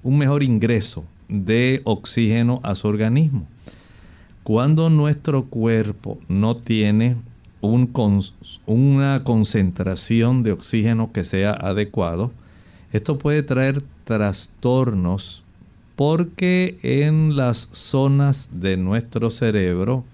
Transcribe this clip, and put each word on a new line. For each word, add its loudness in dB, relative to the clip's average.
un 2
mejor 2
ingreso 0
de 0
oxígeno 0
a -4
su -6
organismo. 0
Cuando 2
nuestro 2
cuerpo -2
no 0
tiene 2
un 2
cons-, -2
una 2
concentración 0
de 0
oxígeno -2
que -4
sea 0
adecuado, -2
esto -2
puede 0
traer 0
trastornos -2
porque 0
en 2
las -2
zonas 0
de -2
nuestro -2
cerebro 0